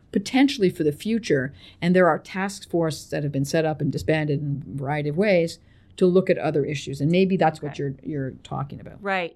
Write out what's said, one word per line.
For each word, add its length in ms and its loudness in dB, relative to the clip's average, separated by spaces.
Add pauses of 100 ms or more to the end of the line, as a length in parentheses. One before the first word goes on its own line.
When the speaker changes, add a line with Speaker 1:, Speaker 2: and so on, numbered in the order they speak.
(120)
Speaker 1:
potentially 580 2
for 120 -4
the 80 2
future. 640 -2 (280)
And 140 2
there 140 6
are 100 2
task 500 -8
forces 420 -4
that 120 -4
have 80 -2
been 140 -2
set 200 0
up 160 -2
and 120 -2
disbanded 480 0
in 220 -6 (120)
a 40 -6
variety 300 -4
of 80 -4
ways 440 2 (380)
to 80 4
look 220 4
at 100 4
other 260 0
issues. 360 -6
And 120 2
maybe 240 4
that's 260 2
what 100 -8
Speaker 2:
Okay. 100 -8
Speaker 1:
you're, 200 -6
you're 280 -8 (120)
talking 380 -10
about. 200 -18
Speaker 2:
Right. 360 -4